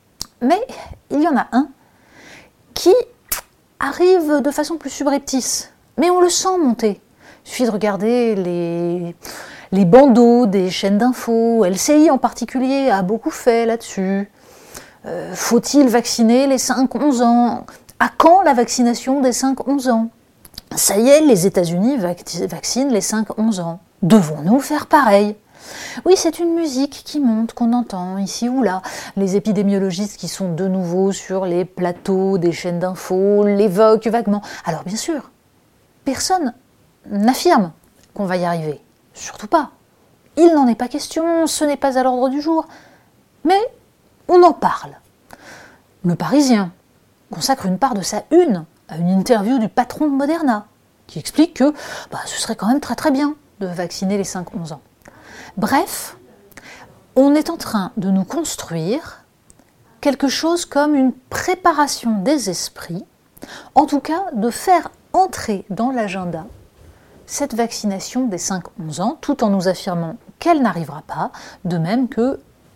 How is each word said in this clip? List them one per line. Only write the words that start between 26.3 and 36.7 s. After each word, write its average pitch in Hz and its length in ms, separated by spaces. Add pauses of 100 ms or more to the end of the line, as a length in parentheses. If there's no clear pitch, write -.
une 339 140
musique 285 520
qui 294 160
monte, 226 320
qu'on 233 180
entend 190 460
ici 196 320
ou 262 120
là. 185 200 (340)
Les 196 220
épidémiologistes 196 800
qui 170 100
sont 185 240
de 175 160
nouveau 185 460
sur 190 320
les 175 180
plateaux 190 760
des 170 140
chaînes 175 280
d'infos 185 640
l'évoquent 214 640
vaguement. 208 340 (240)
Alors 156 180
bien 196 140
sûr, 311 340 (720)
personne 277 500 (560)